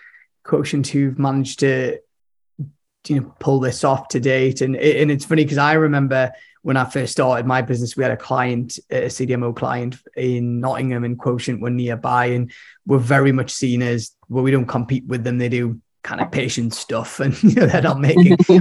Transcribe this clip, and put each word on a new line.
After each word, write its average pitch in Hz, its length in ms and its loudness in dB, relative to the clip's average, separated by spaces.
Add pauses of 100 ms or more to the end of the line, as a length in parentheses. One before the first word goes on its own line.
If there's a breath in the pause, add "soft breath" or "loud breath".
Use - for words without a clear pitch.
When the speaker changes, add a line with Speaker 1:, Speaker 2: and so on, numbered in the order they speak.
(440 soft breath)
Speaker 1:
Quotient 143 440 -2
who've 139 320 -2
managed 135 400 -2
to, 131 400 0 (1080)
you 143 140 0
know, - 180 -12
pull 139 200 2
this 127 240 -4
off 135 240 0
to 151 120 -2
date. 131 420 0
And, 131 140 0
and 147 360 2
it's 143 140 -2
funny 156 200 2
'cause 143 140 -2
I 147 140 4
remember 143 580 2 (300 loud breath)
when 131 140 -2
I 127 80 2
first 123 300 -6
started 127 320 0
my 127 160 0
business, 120 340 -4
we 131 80 -2
had 123 80 0
a 117 60 -4
client, 123 600 -4 (120)
a 127 200 -2
C 131 160 -6
D 127 80 -2
M 123 100 -2
O 120 100 -4
client 123 440 -6 (200)
in 120 420 -2
Nottingham, 127 440 -4
and 120 140 -4
Quotient 120 440 -4
were 117 80 -4
nearby, 123 560 -2
and 123 260 -2 (340 loud breath)
were 135 140 2
very 135 320 2
much 127 200 -2
seen 123 300 -2
as, 120 300 -4 (160)
well, 127 160 -2
we 135 80 2
don't 131 140 2
compete 123 420 -4
with 123 160 -4
them. 123 140 -2
They 123 100 -2
do 120 320 -2 (240)
kind - 160 -8
of - 120 -4
patient 120 420 -4
stuff, - 480 -8
and, 135 220 -2
<laughs> - 0 -
you 214 120 8
know, 233 100 4
they're 160 160 2
not 139 200 0
making, 175 400 8
Speaker 2:
<laughs> - 60 4 (140)